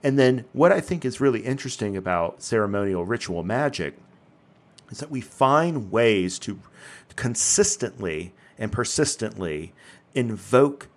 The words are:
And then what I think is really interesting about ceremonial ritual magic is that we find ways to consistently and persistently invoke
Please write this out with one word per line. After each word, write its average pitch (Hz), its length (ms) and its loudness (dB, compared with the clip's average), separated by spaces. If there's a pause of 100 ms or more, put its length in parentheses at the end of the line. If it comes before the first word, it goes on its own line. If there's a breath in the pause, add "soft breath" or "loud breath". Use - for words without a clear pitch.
And 139 160 2
then 127 360 4
what 165 180 6
I 185 80 2
think 170 240 -6
is 127 160 -4
really 127 200 2
interesting 120 540 -6
about 92 480 -2
ceremonial 101 640 0
ritual 92 380 -6
magic 104 560 -4 (920)
is - 100 -14
that 147 100 -12
we 131 100 -6
find 139 720 0
ways 104 460 2
to 104 200 -10 (580 loud breath)
consistently 98 1160 -2 (260 soft breath)
and 107 140 -6
persistently 101 1000 -4 (400 loud breath)
invoke 127 840 2